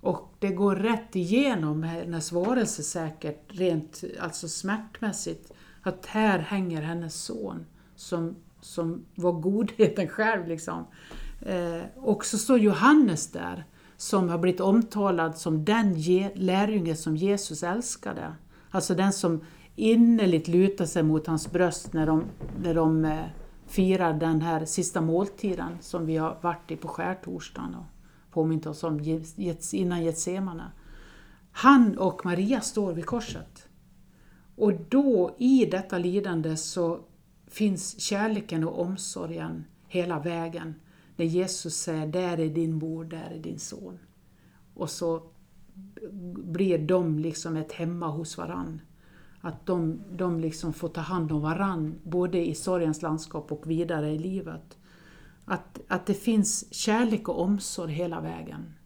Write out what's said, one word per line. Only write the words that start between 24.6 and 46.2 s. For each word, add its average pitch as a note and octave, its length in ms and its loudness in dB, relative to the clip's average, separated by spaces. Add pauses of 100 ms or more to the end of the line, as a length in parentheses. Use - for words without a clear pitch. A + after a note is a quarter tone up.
sista E3 360 -2
måltiden E3+ 800 -2
som E3+ 240 -4
vi D#3+ 120 0
har D#3+ 240 -2
varit E3+ 300 -4
i D#3 40 -6
på D#3 120 -12
skärtorsdagen F3 880 -8
och E3+ 100 -14 (460)
påmint D#3+ 340 0
oss D3+ 180 -8
om D#3 160 -2
Gets-, D#3+ 760 -4
innan F3 280 0
Getsemane. F3 680 -4 (800)
Han B3 460 8
och - 280 0
Maria G3 360 2
står G3 320 -2
vid E3 120 -4
korset. - 640 -8 (880)
Och G#3 180 4 (160)
då, B3 480 4
i B3+ 280 8
detta F#3 320 -2
lidande, F3 600 0
så E3+ 420 -2 (480)
finns G3 520 -2
kärleken G3+ 640 -2
och E3 180 -4
omsorgen E3 840 -6 (220)
hela F3 320 -2
vägen. E3 560 -6 (400)
När E3+ 100 -2
Jesus F3 500 -2
säger: D#3 320 -4
"Där F3 320 -2
är D#3+ 100 0
din D#3+ 240 0
mor, D#3+ 320 -4
där E3 300 -12
är D#3+ 40 -12
din D#3+ 200 -10
son." F3+ 400 -14 (720)
Och D#3+ 160 -6
så E3 340 -4 (1200)